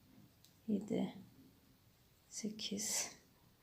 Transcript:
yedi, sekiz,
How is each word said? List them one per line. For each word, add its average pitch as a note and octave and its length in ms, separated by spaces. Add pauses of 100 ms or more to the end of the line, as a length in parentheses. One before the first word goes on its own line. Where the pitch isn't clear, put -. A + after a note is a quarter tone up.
(680)
yedi, - 460 (1120)
sekiz, - 840 (520)